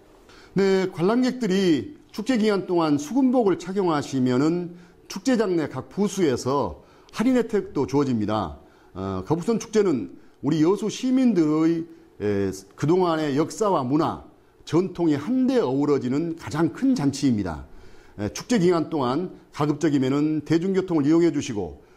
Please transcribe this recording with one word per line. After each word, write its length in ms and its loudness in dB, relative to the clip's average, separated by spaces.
네, 380 2
관람객들이 1080 0
축제 260 -2
기간 300 2
동안 320 2
수군복을 580 2
착용하시면은 1160 0
축제장 480 0
내 120 0
각 220 -10
부스에서 920 -2
할인 240 0
혜택도 520 -2
주어집니다. 720 -2
어, 320 -6
거북선 320 -2
축제는 540 0
우리 180 2
여수 260 2
시민들의, 960 2
에, 300 0
그동안의 600 0
역사와 460 0
문화, 400 0
전통이 500 0
한데 460 0
어우러지는 760 0
가장 380 -2
큰 200 2
잔치입니다. 720 0
에, 140 -2
축제 260 -2
기간 300 2
동안 420 -2
가급적이면은 880 0
대중교통을 640 0
이용해 260 4
주시고 520 -6